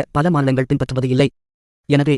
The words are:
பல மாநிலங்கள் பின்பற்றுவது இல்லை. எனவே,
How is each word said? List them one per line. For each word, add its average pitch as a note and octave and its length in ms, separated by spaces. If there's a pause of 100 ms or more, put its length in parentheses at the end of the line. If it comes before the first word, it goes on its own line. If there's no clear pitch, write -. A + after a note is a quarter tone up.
பல D3 200
மாநிலங்கள் C3 380
பின்பற்றுவது C3 400
இல்லை. B2+ 200 (600)
எனவே, C#3+ 300